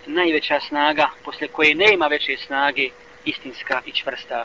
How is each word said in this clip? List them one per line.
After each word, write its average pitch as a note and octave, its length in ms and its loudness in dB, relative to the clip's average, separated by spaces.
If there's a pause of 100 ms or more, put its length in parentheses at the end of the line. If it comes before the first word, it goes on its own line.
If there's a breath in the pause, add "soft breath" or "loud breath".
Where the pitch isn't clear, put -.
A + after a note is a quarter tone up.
najveća D3+ 540 2
snaga, D3 500 2 (160)
poslije - 220 -8
koje D3+ 280 4
nema F#3 320 4
veće D3 300 -2
snage, C#3 520 -2 (360)
istinska B2+ 600 -6
i - 60 -16
čvrsta B2 540 -6